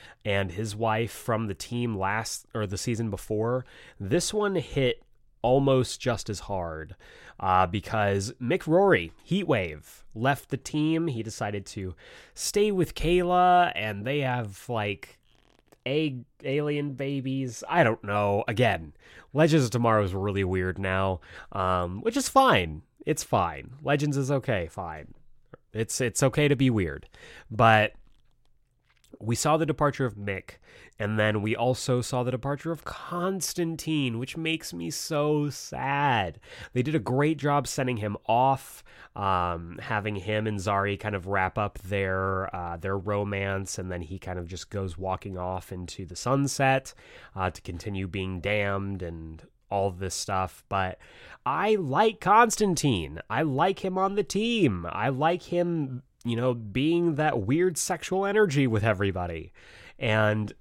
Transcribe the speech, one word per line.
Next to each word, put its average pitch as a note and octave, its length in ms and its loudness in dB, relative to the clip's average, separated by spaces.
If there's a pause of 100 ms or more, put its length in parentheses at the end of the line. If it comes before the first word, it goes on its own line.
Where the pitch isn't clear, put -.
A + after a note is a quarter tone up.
(240)
and G2 280 0
his G#2 240 -6
wife A2 360 0
from A2+ 360 -2
the G2 60 -4
team A#2 440 -4
last, G2+ 560 -4
or A2 120 -2
the F#2+ 120 -4
season A2+ 320 -2
before. A2 560 -2 (340)
This B2 340 0
one G#3 220 0
hit C3+ 480 -2 (400)
almost C3 580 4
just A#2 280 -2
as G2+ 120 -6
hard, E2+ 540 -8 (440)
uh, F#2 280 6
because G2+ 760 -2
Mick C#3 240 -2
Rory, D#3+ 460 4 (180)
Heatwave, G#2+ 720 -2 (120)
left C3 340 -2
the C3+ 80 -4
team. D#3+ 500 -2
He A#2 140 -6
decided G#2 460 -6
to F#2 260 -8 (400)
stay G#3 380 0
with F3+ 240 0
Kayla, F3+ 800 4
and G#2 280 -4
they C#3+ 180 -2
have, B2 460 -4
like, G#2 520 -4 (640)
egg C3+ 380 -2 (200)
alien D3 500 -2
babies. C3+ 760 -4
I E3+ 140 6
don't A2+ 200 2
know. G2+ 440 2
Again, F#2+ 460 2 (400)
Legends D3+ 320 6
of A2 40 0
Tomorrow A2+ 340 4
is F#2+ 120 0
really G2 280 0
weird F#2 360 0
now, F#2+ 400 0 (320)
um, F#2 500 0
which A#3 160 0
is C4+ 100 0
fine. G2+ 540 4 (240)
It's D3+ 180 -2
fine. E2+ 500 -2 (100)
Legends C#3+ 340 0
is C3+ 140 -2
okay. A2 400 -2
Fine. D#2+ 420 -12 (580)
It's, A2 300 -4
it's B2 220 0
okay D3 240 4
to C#3+ 80 4
be B2+ 160 4
weird. F2+ 360 -2 (440)
But A2 420 6 (1300)
we A2 140 -2
saw D#3 200 2
the D#3+ 100 2
departure C#3+ 400 0
of G#2+ 100 -4
Mick, G2+ 420 -8 (420)
and G#2+ 180 -2
then G#2+ 240 4
we A2 140 0
also B2 460 0
saw B2 220 -2
the B2 80 -2
departure C#3 420 -4
of D#3 100 -12
Constantine, E3 1400 -2
which - 160 -8
makes D#3+ 380 -4
me E3+ 180 -8
so D3 580 0
sad. B2+ 880 0 (360)
They B2+ 80 0
did D3+ 140 0
a D3 40 4
great C#3+ 380 0
job C#3+ 280 0
sending B2+ 300 -2
him G#2 220 -4 (100)
off, B2+ 560 2 (320)
um, F2 680 0
having G#2 360 -2
him G#2+ 300 -2
and G#2+ 120 -2
Zari G2 400 0
kind G#2 160 -4
of F2+ 120 -6
wrap F#2+ 300 0
up G#2 220 -4
their, F#2+ 760 -2
uh, F2 220 -6
their F#2+ 220 -4
romance, G2 800 -2
and F#2 100 -6
then F2+ 120 -4
he F2+ 180 -10
kind F2+ 180 -8
of F2 120 -8
just F2+ 200 -12
goes F#2+ 280 -6
walking F#2 400 -6
off F2+ 340 -6
into F2+ 340 -10
the E2+ 120 -14
sunset, C3+ 760 0 (440)
uh, F#2 120 0
to - 120 -14
continue F#2+ 460 -6
being F#2 340 -4
damned G2 600 -2
and D#2+ 420 -10 (260)
all G2 220 0
this F2+ 220 -6
stuff. - 540 -4
But F#2 320 -2 (460)
I F3 300 2
like F#3 440 2
Constantine. E3 1080 4
I A#2+ 140 0
like D#3+ 360 0
him F#3 180 -4
on G3 180 0
the G#3 80 0
team. F#3+ 680 0
I G#2+ 200 -2
like D#3 340 0
him, E3 600 -2 (200)
you A#2 120 -2
know, B2 180 0
being C#3+ 600 0
that C#3 260 0
weird D#3+ 360 2
sexual F#3 480 -2
energy G3 400 4
with A2 180 2
everybody. F2+ 720 0 (440)
And G#2+ 640 2